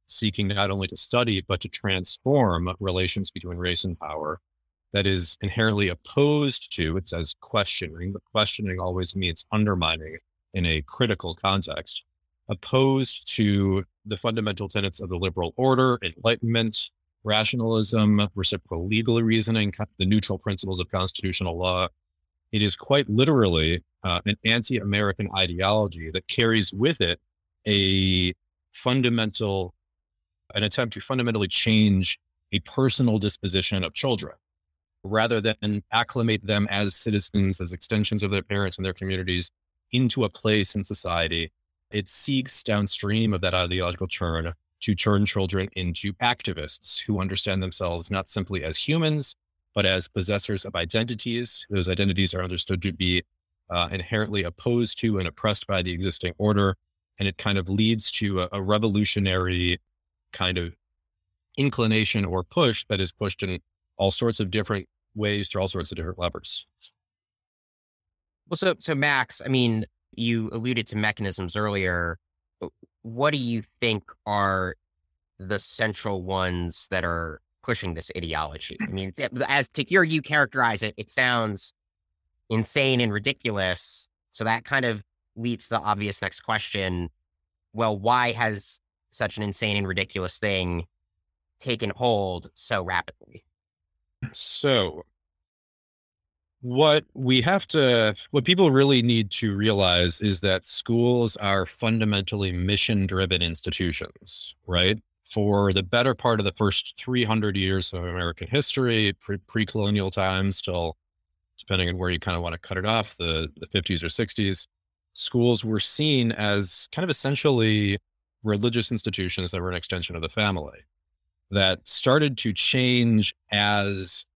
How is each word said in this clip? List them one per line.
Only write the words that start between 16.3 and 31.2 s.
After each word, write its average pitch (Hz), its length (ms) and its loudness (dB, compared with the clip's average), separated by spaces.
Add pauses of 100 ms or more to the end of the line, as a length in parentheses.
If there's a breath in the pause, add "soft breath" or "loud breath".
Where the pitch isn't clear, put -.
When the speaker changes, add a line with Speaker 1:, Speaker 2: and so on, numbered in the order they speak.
Speaker 1:
rationalism, 107 1120 2
reciprocal 90 520 -4
legal 113 340 2
reasoning, 110 500 2
co-, - 140 -6 (120)
the 95 80 0
neutral 101 320 2
principles 95 420 -4
of 87 120 -4
constitutional 92 640 -2
law. 90 300 0 (640)
It 104 100 2
is 104 140 2
quite 139 340 0
literally, 101 760 4 (200)
uh, 90 240 0
an 104 80 2 (100)
anti-American 104 880 0
ideology 92 760 0
that 92 160 -4
carries 113 440 2
with 101 300 0
it 87 180 0 (480)
a 95 680 4 (380)
fundamental, 113 1040 0 (800)
an 104 100 0
attempt 110 300 0
to 101 80 -10
fundamentally 117 460 -2